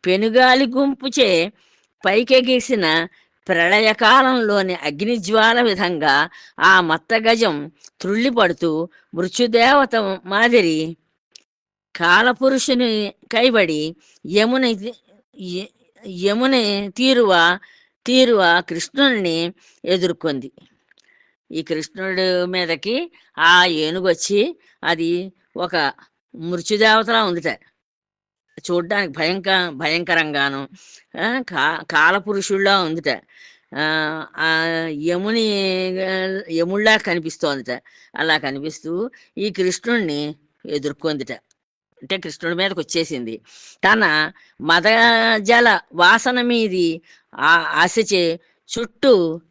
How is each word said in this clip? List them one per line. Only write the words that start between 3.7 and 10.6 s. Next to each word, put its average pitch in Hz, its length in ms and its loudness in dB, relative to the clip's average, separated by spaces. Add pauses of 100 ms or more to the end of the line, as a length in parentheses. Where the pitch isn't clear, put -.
అగ్నిజ్వాల 214 880 0
విధంగా 170 680 0 (320)
ఆ 185 200 6
మత్తగజం 180 880 0 (300)
త్రుళ్ళిపడుతూ 185 880 -2 (260)
మృత్యుదేవత 226 1080 2
మాదిరి 180 720 0 (1000)